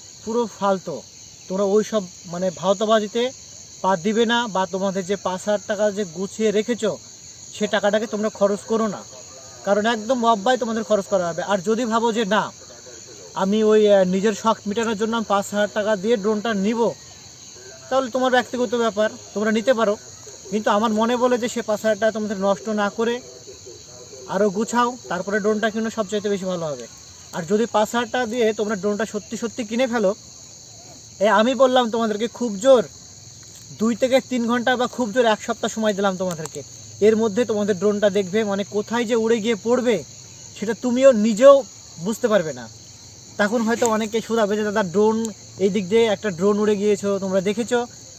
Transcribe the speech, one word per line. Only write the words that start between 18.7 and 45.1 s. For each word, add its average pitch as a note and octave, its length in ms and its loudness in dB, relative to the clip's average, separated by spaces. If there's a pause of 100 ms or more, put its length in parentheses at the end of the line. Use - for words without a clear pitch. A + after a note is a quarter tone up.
ব্যাপার, A3 360 0 (240)
তোমরা G#3+ 180 0
নিতে A3+ 220 2
পারো। G#3+ 220 2 (540)
কিন্তু G#3+ 200 0
আমার G#3+ 220 2
মনে A3+ 240 2
বলে B3 220 2
যে A#3 100 -2
সে A#3 140 -4
পাঁচ G#3+ 200 -2
হাজার G#3+ 160 2
টাকা A3 140 2
তোমাদের G#3+ 260 -4
নষ্ট G3 300 0
না G#3 220 0
করে A#3 300 -2 (1080)
আরও G3 220 0
গুছাও, A#3+ 460 -2 (120)
তারপরে F#3+ 320 -4
ড্রোনটা G#3+ 300 0
কিনো, A3 200 -4
সবচাইতে G#3 380 -4
বেশি G3 160 -2
ভালো F3 220 -4
হবে। B2 200 -8 (460)
আর E3+ 100 -6
যদি G#3 240 0
পাঁচ G#3+ 260 0
হাজার A#3+ 180 -2
টাকা B3+ 160 -2
দিয়ে A3+ 260 0
তোমরা A3 220 -4
ড্রোনটা G3+ 320 -2
সত্যি G#3+ 300 -10
সত্যি A#3 280 -8
কিনে A#3 220 0
ফেলো, A3 280 0 (1080)
এ, G3 60 4
আমি A3 280 4
বললাম B3+ 360 4
তোমাদেরকে, A3+ 380 -2
খুব A#3 280 -6
জোর A#3 280 6 (920)
দুই A3 180 0
থেকে B3+ 240 2
তিন A#3+ 260 -4
ঘন্টা B3 300 0
বা A#3+ 100 0
খুব A#3+ 260 -4
জোর B3 120 2
এক G#3+ 180 2
সপ্তাহ A3+ 280 -4
সময় G#3+ 240 0
দিলাম F#3+ 220 0
তোমাদেরকে, D#3+ 460 -8 (380)
এর G#3+ 160 6
মধ্যে A3+ 280 0
তোমাদের G#3 340 0
ড্রোনটা G#3 320 2
দেখবে, G3+ 340 0
মানে, G3 200 -2
কোথায় G#3+ 400 -2
যে A#3 120 0
উড়ে A3+ 240 2
গিয়ে A3+ 140 0
পড়বে A3 500 0 (560)
সেটা G#3+ 220 -4
তুমিও B3+ 300 6
নিজেও A#3 500 8 (360)
বুঝতে G#3+ 300 -2
পারবে F3 240 2
না। A#2+ 160 -14 (720)
তখন G#3+ 240 0
হয়তো A3 240 0
অনেকে A3 340 -2
শুধাবে G#3+ 360 0
যে, G#3+ 80 -2
"দাদা, G#3 180 0
ড্রোন, G#3+ 420 2 (340)